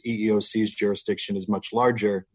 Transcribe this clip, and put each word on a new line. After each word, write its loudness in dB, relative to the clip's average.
E -2
E 4
O 4
C's 0
jurisdiction -2
is -4
much -2
larger 2